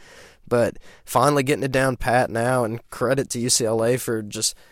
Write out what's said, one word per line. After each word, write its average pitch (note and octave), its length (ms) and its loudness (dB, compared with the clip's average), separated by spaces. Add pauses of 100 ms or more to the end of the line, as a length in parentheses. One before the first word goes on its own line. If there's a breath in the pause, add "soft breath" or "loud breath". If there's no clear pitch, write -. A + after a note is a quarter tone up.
(460 loud breath)
But A#2+ 300 2 (300 loud breath)
finally C#3 380 4
getting A2+ 200 -2
it C3+ 80 -4
down C3 240 2
pat B2 340 2
now, A#2+ 360 0
and A2 240 -6
credit C3 400 -2
to B2 100 -6
U A#2+ 100 -2
C A#2+ 160 0
L A2+ 200 0
A B2 100 2
for A#2 260 -4
just G#2+ 320 -6 (180 soft breath)